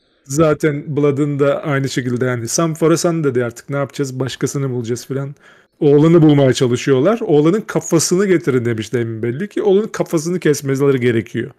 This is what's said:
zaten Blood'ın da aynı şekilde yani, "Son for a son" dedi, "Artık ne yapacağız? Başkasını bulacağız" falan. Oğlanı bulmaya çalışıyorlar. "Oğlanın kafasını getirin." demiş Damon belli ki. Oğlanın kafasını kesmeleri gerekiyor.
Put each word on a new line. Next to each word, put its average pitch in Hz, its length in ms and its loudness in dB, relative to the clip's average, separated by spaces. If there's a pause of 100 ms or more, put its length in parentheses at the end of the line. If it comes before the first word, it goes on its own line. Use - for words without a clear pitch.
(240)
zaten 147 720 0
Blood'ın 143 420 0
da 143 240 0
aynı 139 260 -2
şekilde 123 360 -4
yani, 120 240 -4
"Son 160 260 -2
for 160 160 0
a 165 60 4
son" 165 280 -2
dedi, 123 200 0
"Artık 117 260 -12
ne 139 60 -4
yapacağız? 135 440 -6
Başkasını 135 500 -4
bulacağız" 120 360 -6
falan. 139 280 -8 (460)
Oğlanı 156 420 6
bulmaya 143 300 6
çalışıyorlar. 135 680 0
"Oğlanın 165 400 2
kafasını 180 680 0
getirin." 143 380 0
demiş 113 280 -4
Damon 113 300 -4
belli 131 260 -4
ki. - 140 -6
Oğlanın 208 260 2
kafasını 170 520 -4
kesmeleri 139 600 0
gerekiyor. 117 580 -2